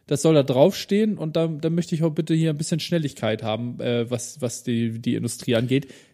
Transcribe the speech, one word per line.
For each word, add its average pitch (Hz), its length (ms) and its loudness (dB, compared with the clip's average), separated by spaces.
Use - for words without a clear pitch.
Das 143 160 -2
soll 160 120 6
da 143 80 8
draufstehen 190 760 2
und 156 200 -6
dann, 160 240 0
dann 160 140 0
möchte 175 200 -2
ich 156 80 0
auch 165 80 2
bitte 160 240 -2
hier 160 160 2
ein 147 80 -2
bisschen 160 220 -2
Schnelligkeit 131 600 -2
haben, 113 380 -4
äh, 120 300 0
was, - 320 -6
was 123 200 -6
die, 117 380 -2
die 117 140 -2
Industrie 117 420 -2
angeht. 127 320 0